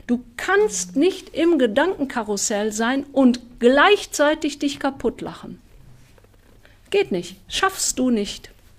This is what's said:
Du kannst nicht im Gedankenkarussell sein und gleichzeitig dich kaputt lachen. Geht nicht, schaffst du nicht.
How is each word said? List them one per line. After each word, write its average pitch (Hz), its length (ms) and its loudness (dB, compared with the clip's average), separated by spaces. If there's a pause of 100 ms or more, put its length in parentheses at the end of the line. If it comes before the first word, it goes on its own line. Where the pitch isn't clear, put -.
Du 240 160 -2 (140)
kannst 415 580 0
nicht 359 400 -2
im 330 240 2
Gedankenkarussell 220 1120 -2
sein 233 420 -2
und 254 260 4 (200)
gleichzeitig 302 960 4
dich 285 220 -4
kaputt - 420 -4
lachen. - 400 -12 (1300)
Geht 392 220 0
nicht, 180 240 -6 (120)
schaffst - 520 -2
du 254 100 2
nicht. 208 400 -4 (300)